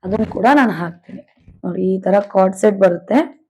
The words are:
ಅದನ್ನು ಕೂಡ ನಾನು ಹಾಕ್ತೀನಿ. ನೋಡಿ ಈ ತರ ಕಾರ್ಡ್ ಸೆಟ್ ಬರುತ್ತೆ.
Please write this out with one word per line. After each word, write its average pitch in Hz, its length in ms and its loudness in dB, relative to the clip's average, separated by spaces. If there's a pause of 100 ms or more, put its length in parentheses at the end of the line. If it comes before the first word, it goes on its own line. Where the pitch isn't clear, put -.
ಅದನ್ನು 214 220 -4
ಕೂಡ - 280 -2
ನಾನು 262 160 4
ಹಾಕ್ತೀನಿ. 170 500 -10 (440)
ನೋಡಿ 185 180 -6
ಈ 190 180 -2
ತರ 196 200 0
ಕಾರ್ಡ್ 190 360 0
ಸೆಟ್ 208 220 2
ಬರುತ್ತೆ. 196 720 0